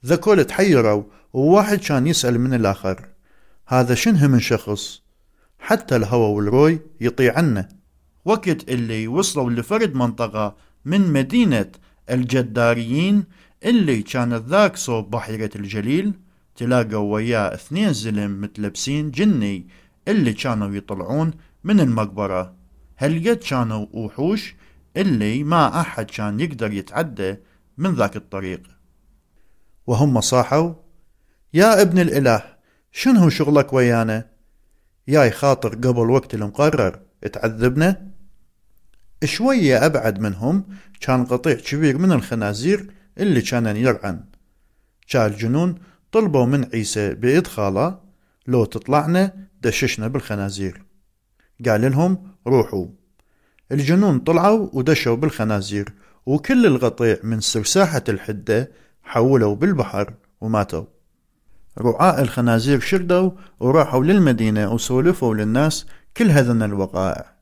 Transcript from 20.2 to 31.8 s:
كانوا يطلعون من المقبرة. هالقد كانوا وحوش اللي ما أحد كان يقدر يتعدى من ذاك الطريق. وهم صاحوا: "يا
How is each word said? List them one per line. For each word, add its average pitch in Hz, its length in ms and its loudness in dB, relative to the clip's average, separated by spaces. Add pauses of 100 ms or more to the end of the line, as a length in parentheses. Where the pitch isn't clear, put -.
كانوا 107 420 -4
يطلعون 104 560 -4 (320)
من 202 160 2
المقبرة. 101 760 -2 (420)
هالقد 165 400 -2
كانوا 113 560 -4
وحوش 139 640 -6 (420)
اللي 127 460 0
ما 156 380 0
أحد 113 240 -6
كان 104 340 -8
يقدر 117 340 -6
يتعدى 101 640 -6 (420)
من 170 180 -2
ذاك 107 200 -2
الطريق. 95 460 -10 (1300)
وهم 123 340 0
صاحوا: 151 520 0 (800)
"يا 202 280 6